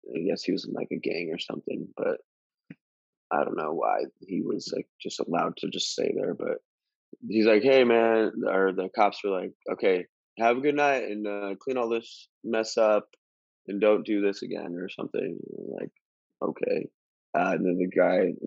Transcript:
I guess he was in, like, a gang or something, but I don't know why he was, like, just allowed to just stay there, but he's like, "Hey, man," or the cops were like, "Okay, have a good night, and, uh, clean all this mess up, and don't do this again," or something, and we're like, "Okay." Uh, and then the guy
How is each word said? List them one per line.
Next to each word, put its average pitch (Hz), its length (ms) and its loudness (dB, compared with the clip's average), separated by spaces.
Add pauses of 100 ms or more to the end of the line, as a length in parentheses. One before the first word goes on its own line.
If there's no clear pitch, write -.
(180)
I 80 100 -4
guess 80 160 -2
he - 80 -2
was - 160 -2
in, - 60 -6
like, - 180 -6
a - 80 -4
gang 85 340 -4
or 85 60 -6
something, - 480 -8 (100)
but - 220 -2 (1120)
I 73 120 2
don't - 140 -4
know 78 160 -4
why 53 320 0 (160)
he 87 200 -4
was, - 340 -4
like, - 120 -6 (140)
just - 180 -10
allowed 85 380 -2
to - 120 -6
just - 220 -6
stay - 240 -2
there, 92 180 -2
but - 260 -4 (680)
he's 107 200 2
like, 107 160 6
"Hey, 135 200 8
man," 113 480 6 (160)
or 95 260 4
the 92 220 -2
cops 104 280 2
were 101 80 0
like, 95 220 -4 (180)
"Okay, 92 340 2 (340)
have 117 180 4
a 131 40 -6
good 143 140 2
night, 139 360 2
and, 107 160 -6
uh, 101 320 -6
clean 131 180 -4
all 117 120 0
this - 400 -6 (140)
mess 113 340 -2
up, 107 320 4 (580)
and 98 140 -2
don't 107 240 4
do 104 160 0
this 101 220 0
again," 85 320 -8
or 87 140 -8
something, - 340 -4
and - 260 -6
we're 50 320 -10
like, - 100 -10 (520)
"Okay." - 460 -2 (460)
Uh, 90 200 2
and 92 100 0
then 90 120 2
the 90 100 0
guy 90 460 4 (140)